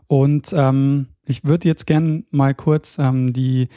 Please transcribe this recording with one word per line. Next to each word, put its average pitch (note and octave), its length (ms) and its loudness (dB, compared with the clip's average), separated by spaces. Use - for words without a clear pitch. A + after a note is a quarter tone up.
Und, C#3+ 480 0
ähm, C3+ 500 2
ich - 200 -6
würde E3 220 0
jetzt - 220 -2
gern D#3 420 0
mal C#3 240 2
kurz, - 460 -2
ähm, B2+ 320 0
die B2+ 440 -2